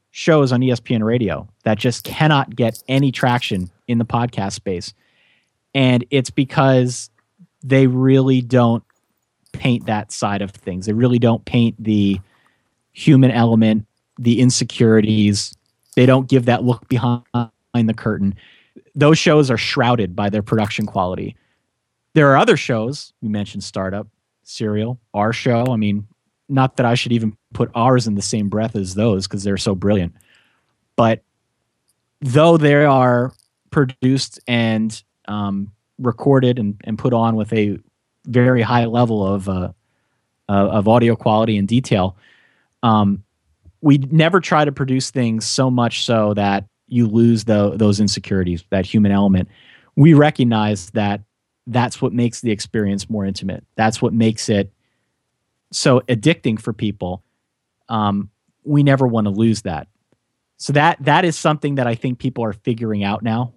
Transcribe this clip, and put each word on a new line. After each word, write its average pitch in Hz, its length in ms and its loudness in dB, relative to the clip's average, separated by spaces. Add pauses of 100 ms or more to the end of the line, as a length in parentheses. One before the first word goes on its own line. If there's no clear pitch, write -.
(100)
shows 147 420 2
on 123 100 0
E 131 80 0
S 117 100 -2
P - 140 -6
N 110 100 -2
radio 110 440 -2 (160)
that 110 140 0
just - 260 -4
cannot 156 520 0
get 113 320 -4
any 135 240 0
traction 117 580 -2 (160)
in 120 120 -2
the 117 60 0
podcast 113 480 -6
space. - 420 -10 (800)
And 127 360 2
it's 135 200 -2
because 131 800 0 (520)
they 135 240 4
really 131 540 2
don't 120 420 2 (680)
paint - 340 -2
that 107 240 -6
side 101 320 -4
of 98 80 -8
things. 92 360 -10
They 107 60 -2
really 120 260 2
don't 117 260 0
paint 117 340 0
the 101 420 0 (720)
human 135 380 4
element, 110 560 2 (320)
the 117 220 0
insecurities. 110 1120 2 (400)
They 123 120 6
don't 131 220 4
give 127 180 2
that 120 180 0
look 123 240 -2
behind 120 340 -2 (520)
the 113 200 0
curtain. 98 400 -4 (600)
Those 151 240 4
shows 151 320 2
are 120 60 0
shrouded 113 600 -2
by 104 140 -2
their 104 120 -2
production 107 440 -2
quality. 95 500 -6 (800)
There 147 180 6
are 135 60 6
other 180 180 4
shows, 120 640 -6
we 117 80 -8
mentioned 104 340 -6
Startup, 98 440 -8 (360)
Serial, 110 560 -6 (140)
our 107 220 0
show. 120 320 0
I 127 100 -2
mean, 104 300 -2 (420)
not 131 280 0
that 123 100 0
I 120 80 2
should 120 180 -2
even 113 240 -2 (160)
put 113 220 -4
ours 120 320 2
in 107 80 -2
the 98 80 -4
same 107 260 -4
breath 110 280 -4
as 92 180 -6
those 104 320 0
'cause 101 160 -10
they're 98 160 -4
so 101 160 -2
brilliant. 95 400 -2 (800)
But 170 280 0 (1000)
though 151 360 4
they 147 280 4
are 127 500 2 (360)
produced 131 760 -2
and, 110 560 -2 (240)
um, 101 460 -8 (260)
recorded 127 600 0
and, 101 260 -6
and 107 140 -8
put 127 140 -2
on 117 240 0
with 107 160 -4
a 104 260 0 (480)
very 123 360 2
high 120 240 0
level 113 400 0
of, 98 220 -4
uh, 92 240 -4 (760)
uh, 101 40 -2
of 98 360 2
audio 117 280 4
quality 110 420 0
and 98 100 -2
detail, 104 480 -2 (640)
um, 104 420 0 (560)
we 147 180 4
never 160 420 2
try 151 240 0
to 143 80 -4
produce 131 380 -4
things 113 340 -4
so 131 260 0
much 120 340 -2
so 110 300 0
that 101 300 -2 (220)
you 120 200 0
lose 117 380 2
tho-, 104 320 0
those 104 240 2
insecurities, 95 720 -2
that 95 160 -2
human 104 260 2
element. 98 360 2 (480)
We 156 180 8
recognize 117 760 2
that 101 320 -2 (460)
that's 120 320 -4
what 127 120 -2
makes 120 300 -4
the 117 100 -2
experience 101 580 -4
more 104 140 -4
intimate. 95 400 -8 (100)
That's 110 260 -2
what 117 120 0
makes 113 360 0
it 101 220 0 (1000)
so 127 300 2
addicting 123 580 -2
for 120 120 -8
people. 101 520 -8 (640)
Um, 101 420 -2 (320)
we 147 220 2
never 135 240 2
wanna 110 220 0
lose 110 320 0
that. 78 260 -8 (720)
So - 140 -6
that, 151 280 2
that 151 240 2
is 165 120 -2
something 151 380 -2
that 127 140 -2
I 117 80 -2
think 127 220 -6
people 123 260 -4
are 110 80 -4
figuring 110 520 -4
out 101 180 -4
now. 120 340 -4